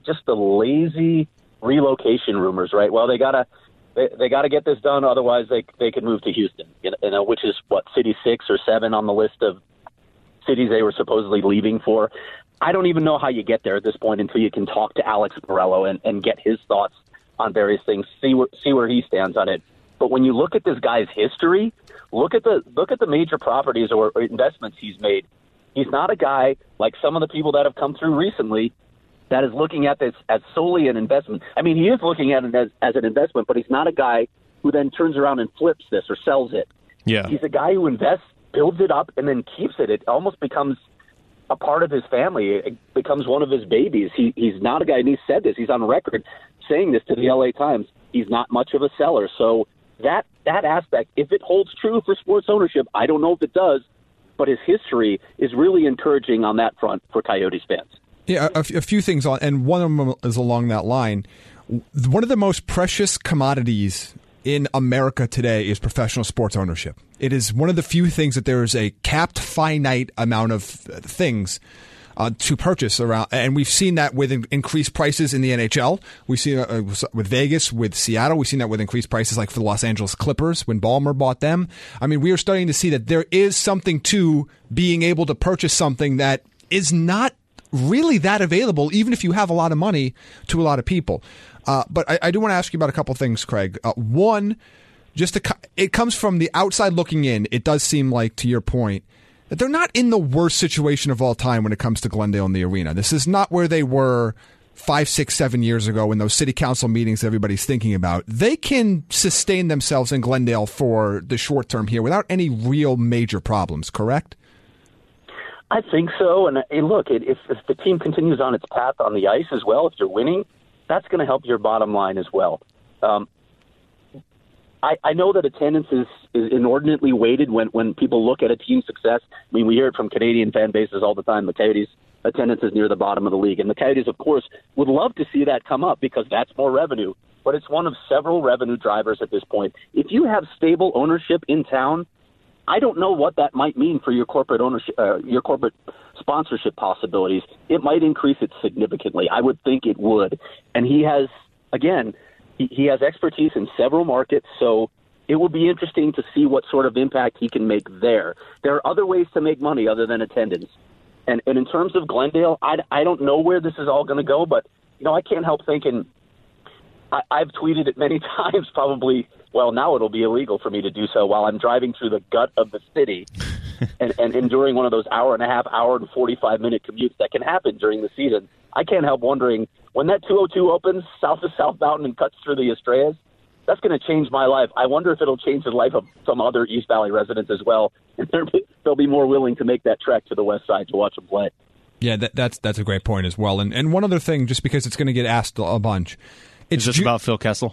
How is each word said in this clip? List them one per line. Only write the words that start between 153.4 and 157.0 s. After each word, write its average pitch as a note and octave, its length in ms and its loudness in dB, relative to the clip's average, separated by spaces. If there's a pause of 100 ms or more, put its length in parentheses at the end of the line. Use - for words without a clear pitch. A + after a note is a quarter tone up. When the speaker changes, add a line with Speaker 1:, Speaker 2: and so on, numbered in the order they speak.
Speaker 1:
in G#2+ 120 -4 (100)
several C#3 260 2
markets, C3+ 440 0 (120)
so A2+ 300 2 (380)
it D3 80 2
will E3+ 140 2
be D#3+ 200 2
interesting D#3+ 440 0
to - 100 -4 (100)
see D3 120 4
what C3 260 2
sort C3+ 140 2
of A#2+ 120 0
impact B2+ 420 0